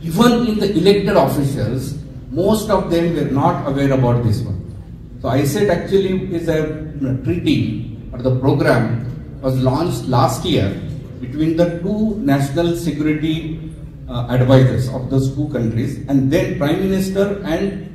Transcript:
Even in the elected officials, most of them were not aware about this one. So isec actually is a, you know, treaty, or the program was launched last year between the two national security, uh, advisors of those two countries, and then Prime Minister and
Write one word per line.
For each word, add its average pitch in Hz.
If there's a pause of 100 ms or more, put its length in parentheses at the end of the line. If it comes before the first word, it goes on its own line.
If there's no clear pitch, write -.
Even 220
in 214
the 190
elected 190
officials, 135 (380)
most 208
of 185
them 170
were 139
not 139
aware 139
about 120
this 104
one. 101 (640)
So 127
isec 151
actually 185
is 160
a, -
you 135
know, 127
treaty, 151 (120)
or 123
the 127
program 135 (340)
was 131
launched 147
last 131
year 143 (500)
between 151
the 170
two 208
national 143
security, 151 (380)
uh, 120
advisors 127
of 127
those 135
two 147
countries, 113 (120)
and 135
then 180
Prime 156
Minister 190
and 180